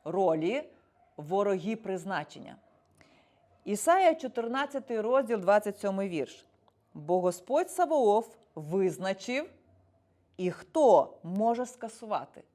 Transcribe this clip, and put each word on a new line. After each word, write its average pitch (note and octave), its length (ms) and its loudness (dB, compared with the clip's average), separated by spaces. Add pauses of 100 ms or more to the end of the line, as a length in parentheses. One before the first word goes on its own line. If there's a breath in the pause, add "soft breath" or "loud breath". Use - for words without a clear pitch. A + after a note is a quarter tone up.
Ролі, F3 640 0 (460 soft breath)
вороги, G3 600 -2
призначення. F#3 800 -8 (1080 soft breath)
Ісая, E4 500 4
чотирнадцятий B3+ 840 -4
розділ, A3+ 400 0
двадцять G3+ 380 2
сьомий G3 300 -2
вірш. D#3 380 -6 (480)
"Бо D#3+ 260 0
Господь B3 500 0
Саваоф A#3+ 680 2 (180)
визначив, F#3+ 960 -4 (840)
і F3+ 140 -2
хто - 720 4
може A3+ 440 -2
скасувати?" A3 760 -10 (120)